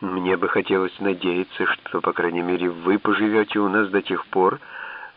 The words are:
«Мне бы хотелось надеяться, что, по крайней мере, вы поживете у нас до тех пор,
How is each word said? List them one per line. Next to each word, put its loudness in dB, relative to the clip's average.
«Мне 0
бы 0
хотелось 0
надеяться, -2
что, -4
по -2
крайней 0
мере, 0
вы 0
поживете 2
у 2
нас 2
до 2
тех -4
пор, 2